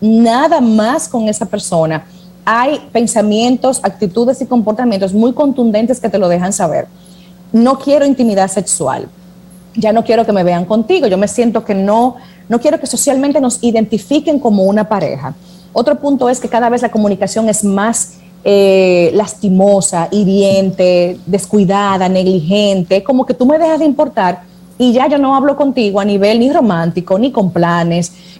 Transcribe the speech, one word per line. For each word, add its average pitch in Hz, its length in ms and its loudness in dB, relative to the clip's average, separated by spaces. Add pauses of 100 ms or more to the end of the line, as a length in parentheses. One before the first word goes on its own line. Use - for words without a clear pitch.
nada 233 580 2
más 226 480 0
con 220 220 -4
esa 214 160 -6
persona, 160 600 -4 (380)
hay 247 360 0 (120)
pensamientos, 233 920 0
actitudes 226 580 -2
y 254 40 -4
comportamientos 214 680 -2
muy 226 180 2
contundentes 240 720 0
que 220 80 -4
te - 80 -2
lo 190 100 0
dejan 180 240 0
saber. 160 360 -4 (680)
No 254 260 2
quiero 285 260 2
intimidad 226 440 0
sexual. 135 580 -4 (680)
Ya 214 180 0
no 226 100 2
quiero 226 220 2
que 214 80 0
me 185 100 0
vean 175 220 0
contigo. 233 420 0
Yo 185 100 0
me 202 100 0
siento 226 360 -2
que 208 120 -4
no, 220 400 0 (340)
no 233 100 0
quiero 311 200 0
que 262 80 -8
socialmente 277 520 0
nos 254 240 -2
identifiquen 240 760 0
como 208 240 2
una 208 260 0
pareja. 151 460 -4 (360)
Otro 277 280 0
punto 262 300 0
es 254 100 -2
que 240 100 -8
cada 233 200 0
vez 240 120 0
la 233 80 -2
comunicación 208 600 -2
es 208 140 -2
más, 202 500 -2 (300)
eh, 190 720 4
lastimosa, 190 960 0
hiriente, 190 1120 0
descuidada, 196 840 0
negligente, 190 960 0
como 254 220 0
que - 80 -4
tú 247 120 0
me 294 120 4
dejas 320 220 0
de 320 60 0
importar 233 560 0 (360)
y 247 140 2
ya 254 160 2
yo 294 120 0
no 269 160 2
hablo 277 200 0
contigo 247 440 0
a 196 60 -2
nivel 202 340 2
ni 262 120 2
romántico, 180 680 0
ni 254 120 0
con 190 200 0
planes, 170 600 0 (280)